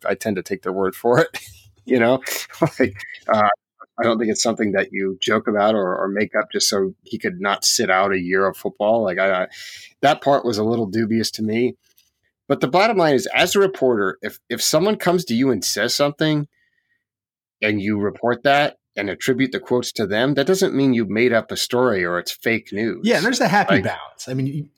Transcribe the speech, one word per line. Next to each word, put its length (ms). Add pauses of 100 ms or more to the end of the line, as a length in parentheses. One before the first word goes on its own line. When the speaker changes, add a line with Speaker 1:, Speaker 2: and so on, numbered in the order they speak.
Speaker 1:
I 80
tend 220
to 60
take 200
their 100
word 240
for 240
it. 80 (160)
<laughs> 40 (380)
You 120
know, 240 (240)
<laughs> 340
like, 160 (320)
uh, 180 (520)
I 60
don't 140
think 120
it's 120
something 300
that 180
you 300
joke 260
about 280
or, 200
or 140
make 260
up 160
just 160
so 360
he 160
could 240
not 200
sit 280
out 200
a 80
year 280
of 100
football. 480
Like, 140
I, 240
I, 40 (540)
that 220
part 240
was 100
a 80
little 220
dubious 460
to 100
me. 340 (720)
But 140
the 60
bottom 280
line 200
is, 180
as 200
a 60
reporter, 640
if, 260
if 140
someone 340
comes 300
to 80
you 160
and 120
says 320
something 540 (1120)
and 220
you 160
report 460
that 340 (180)
and 140
attribute 420
the 80
quotes 320
to 140
them, 300
that 100
doesn't 280
mean 200
you've 160
made 240
up 180
a 60
story 440
or 160
it's 140
fake 400
news. 320
Speaker 2:
Yeah, 160
there's 220
a 60
happy 260
Speaker 1:
Like 100
Speaker 2:
balance. 420
I 60
mean, 140
you, 320